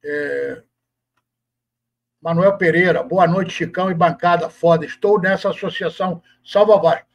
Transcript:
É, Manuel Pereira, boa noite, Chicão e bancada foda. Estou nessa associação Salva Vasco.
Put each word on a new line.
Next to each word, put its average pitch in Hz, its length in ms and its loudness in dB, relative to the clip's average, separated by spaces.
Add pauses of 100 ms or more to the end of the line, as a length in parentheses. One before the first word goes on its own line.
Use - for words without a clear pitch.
É, 143 600 -8 (1600)
Manuel 175 380 2
Pereira, 170 460 2
boa 175 240 2
noite, 175 260 -2
Chicão 185 380 -4
e 185 40 -4
bancada 170 540 0
foda. 165 380 0
Estou 202 340 0
nessa 190 300 -2
associação 160 720 -8 (200)
Salva 208 360 4
Vasco. - 360 0